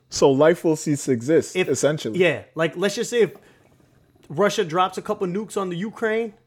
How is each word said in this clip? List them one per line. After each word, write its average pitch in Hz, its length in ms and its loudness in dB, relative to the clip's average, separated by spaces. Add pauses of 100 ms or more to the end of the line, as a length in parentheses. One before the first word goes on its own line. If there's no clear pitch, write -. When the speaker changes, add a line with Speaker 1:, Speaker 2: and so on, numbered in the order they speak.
Speaker 1:
So 151 200 4
life 151 340 4
will 160 120 2
cease 147 300 -2
to 143 60 0
exist, 131 440 2
Speaker 2:
If, 185 140 0
Speaker 1:
essentially. 139 500 0
Speaker 2:
yeah. 147 240 2 (100)
Like, 165 240 -4
let's 196 180 -2
just 233 140 -6
say 233 140 0
if 175 80 2 (1000)
Russia 202 340 0
drops 185 360 -2
a - 20 -6
couple 208 240 -6
nukes 190 340 -6
on 185 100 -4
the 180 60 -8
Ukraine 220 580 -4 (120)